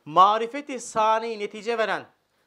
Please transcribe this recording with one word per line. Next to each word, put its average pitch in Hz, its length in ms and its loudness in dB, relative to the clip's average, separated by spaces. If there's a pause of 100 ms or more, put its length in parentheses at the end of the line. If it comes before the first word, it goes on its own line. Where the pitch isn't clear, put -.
marifeti 226 760 2
sani 220 600 -2
netice 214 380 -8
veren, 190 280 -2 (420)